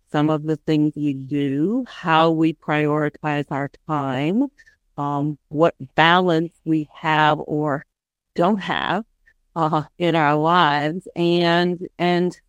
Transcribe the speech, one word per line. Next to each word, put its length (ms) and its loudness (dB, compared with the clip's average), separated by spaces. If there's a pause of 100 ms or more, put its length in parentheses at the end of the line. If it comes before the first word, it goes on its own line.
(120)
some 180 2
of 140 -2
the 140 -2
things 360 0
we 200 -2
do, 760 -2
how 440 2
we 220 2
prioritize 960 -2
our 220 -6 (160)
time, 600 -2 (500)
um, 400 -4 (100)
what 280 0 (200)
balance 560 4 (140)
we 280 -2
have 460 2
or 460 -4 (500)
don't 240 2
have, 460 -4 (500)
uh, 280 0 (140)
in 200 0
our 180 2
lives. 800 0
And, 720 0 (100)
and 400 0 (120)